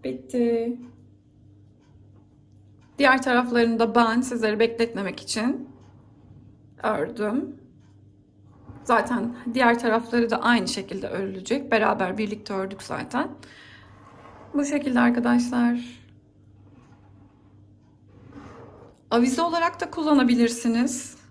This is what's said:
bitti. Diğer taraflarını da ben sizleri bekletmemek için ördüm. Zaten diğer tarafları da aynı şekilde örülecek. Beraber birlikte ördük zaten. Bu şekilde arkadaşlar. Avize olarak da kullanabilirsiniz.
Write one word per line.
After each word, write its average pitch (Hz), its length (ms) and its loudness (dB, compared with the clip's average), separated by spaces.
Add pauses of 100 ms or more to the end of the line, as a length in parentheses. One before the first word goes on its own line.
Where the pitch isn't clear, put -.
bitti. 240 720 -2 (2250)
Diğer 262 240 6
taraflarını 240 560 2
da 220 160 2
ben 233 260 4
sizleri 220 380 -2
bekletmemek 226 600 -2
için - 480 -4 (1120)
ördüm. 214 760 -2 (1300)
Zaten 233 520 0 (180)
diğer 240 240 4
tarafları 233 520 0
da - 120 -2
aynı 226 260 2
şekilde 196 400 -8
örülecek. 190 640 -4
Beraber 202 460 0
birlikte 208 360 -6
ördük 190 280 -6
zaten. - 460 -6 (1300)
Bu 285 100 2
şekilde 277 360 0
arkadaşlar. 240 1000 0 (3000)
Avize 254 320 4
olarak 339 380 0
da 339 100 -6
kullanabilirsiniz. 247 1300 2 (140)